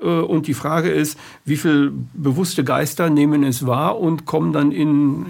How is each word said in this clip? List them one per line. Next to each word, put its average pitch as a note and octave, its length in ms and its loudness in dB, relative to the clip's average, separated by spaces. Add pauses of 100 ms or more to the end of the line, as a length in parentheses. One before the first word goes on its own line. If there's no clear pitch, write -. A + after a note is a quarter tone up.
äh, G3+ 40 -2
und E3 420 0
die D3 60 0
Frage D#3+ 360 -2
ist, D3+ 260 0 (300)
wie C#3+ 100 -2
viel C#3+ 340 2 (220)
bewusste D3+ 520 -2
Geister D3 440 0
nehmen D3 360 2
es C3 220 -2
wahr D#3 320 0
und E3 280 -2
kommen D#3+ 260 -2
dann D3 200 2
in, D3+ 580 0